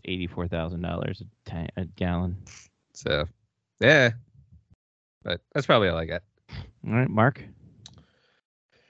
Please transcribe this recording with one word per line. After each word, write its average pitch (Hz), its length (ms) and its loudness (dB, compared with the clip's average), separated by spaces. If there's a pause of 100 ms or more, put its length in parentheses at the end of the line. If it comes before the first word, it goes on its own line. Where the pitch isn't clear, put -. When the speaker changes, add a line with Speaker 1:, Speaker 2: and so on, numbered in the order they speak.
Speaker 1:
eighty-four 90 420 -6
thousand 85 340 -4
dollars 87 400 -6
a - 280 -20
ta-, 85 260 -8
a 92 100 -6
gallon. 87 520 -4 (560)
Speaker 2:
So, 76 320 -2 (560)
yeah. 127 300 6 (1120)
But 90 180 -6 (120)
that's 135 120 -2
probably 110 240 6
all 82 80 0
I 82 80 -2
got. 82 160 -6 (680)
Speaker 1:
All 107 60 -2
right, 127 160 2
Mark. 110 340 2 (1500)